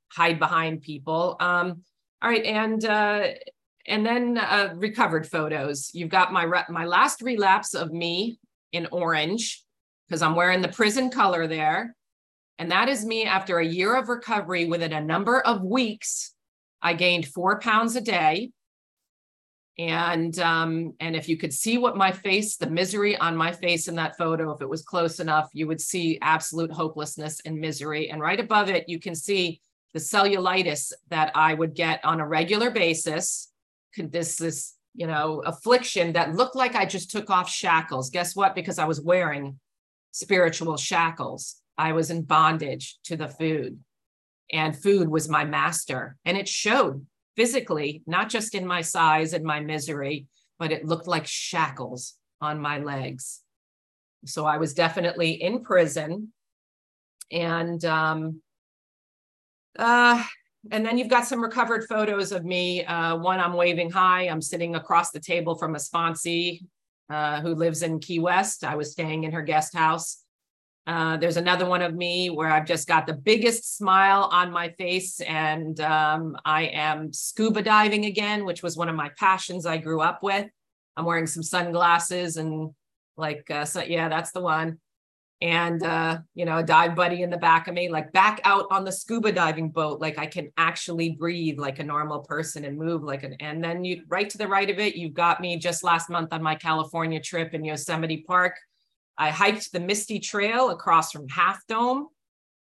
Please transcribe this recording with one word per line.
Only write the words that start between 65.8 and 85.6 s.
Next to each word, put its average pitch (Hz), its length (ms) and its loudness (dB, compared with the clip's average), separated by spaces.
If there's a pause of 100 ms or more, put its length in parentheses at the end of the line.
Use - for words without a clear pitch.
uh, 151 320 -2
who 165 120 -2
lives 160 300 0
in 160 160 -2
Key 165 200 -4
West. 180 440 0
I 151 120 -4
was 147 180 -6
staying 160 320 -4
in 160 80 -4
her 165 80 -4
guest 151 340 0
house. 165 460 0 (680)
Uh, 160 300 0
there's 165 200 2
another 180 280 2
one 180 160 2
of 170 140 -2
me 180 340 -2
where 160 220 0
I've 156 160 4
just 165 200 -2
got 160 200 2
the 160 60 -4
biggest 226 640 2
smile 196 560 6
on 175 200 2
my 175 180 -4
face, 185 520 -4
and, 156 600 -2
um, 156 640 0
I 156 200 2
am 156 460 -2
scuba 214 520 -2
diving 214 420 6
again, 208 400 -2
which 175 160 -6
was 160 160 -6
one 170 100 -2
of 165 80 -2
my 147 220 -4
passions 185 480 2
I 165 120 -2
grew 160 240 -2
up 170 200 0
with. 202 260 0 (480)
I'm 160 100 -4
wearing 165 200 2
some 160 160 -6
sunglasses 175 960 2
and, 156 320 -4 (480)
like, 151 320 -6
uh, 151 160 -4
so, 170 160 -4
yeah, 165 280 -2
that's 165 220 -2
the 180 100 -6
one. 160 380 0 (640)
And, 170 400 2